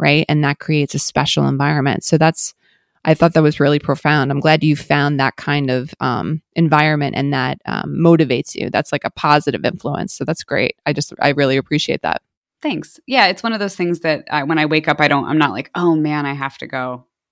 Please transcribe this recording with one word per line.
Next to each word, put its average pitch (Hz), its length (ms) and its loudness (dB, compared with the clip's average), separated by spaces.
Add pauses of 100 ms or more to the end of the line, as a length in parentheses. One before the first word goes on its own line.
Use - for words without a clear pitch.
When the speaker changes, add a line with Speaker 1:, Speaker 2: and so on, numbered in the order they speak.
Speaker 1:
right? 147 280 2
And 151 140 2
that 143 160 0
creates 151 380 -2
a - 20 -2
special 143 480 0
environment. 139 560 0
So - 160 2
that's, - 360 0 (480)
I 156 120 4
thought 170 180 4
that 160 100 4
was 151 180 2
really 147 180 2
profound. 147 520 0
I'm 139 100 -2
glad 156 220 2
you 151 140 4
found 143 420 0
that 135 180 -2
kind 143 340 -2
of, 127 300 -4
um, 127 420 -4 (120)
environment 151 600 2
and 139 160 -2
that, 131 320 -2
um, 143 340 -6
motivates 160 560 2
you. - 140 -4
That's - 240 -2
like 147 120 -4
a - 60 -4
positive - 540 0
influence. - 480 -4
So - 140 -8
that's - 180 -4
great. - 400 -2
I 151 80 -2
just, 147 260 -6
I 143 120 2
really 135 260 2
appreciate - 460 -2
that. - 180 -2 (400)
Speaker 2:
Thanks. - 460 -8
Yeah, 240 220 2
it's 185 140 -4
one 226 120 -2
of 214 40 -4
those 196 160 -4
things 175 260 -2
that 156 300 -2
I, 147 120 -2
when 156 160 0
I 151 80 2
wake 156 200 2
up, 147 140 2
I 147 80 4
don't, 143 160 2
I'm 156 140 0
not 143 140 2
like, 123 220 -8
"Oh 175 220 2
man, 151 300 -2
I 139 80 -4
have 135 240 -8
to 131 80 -12
go." 127 400 -8 (260)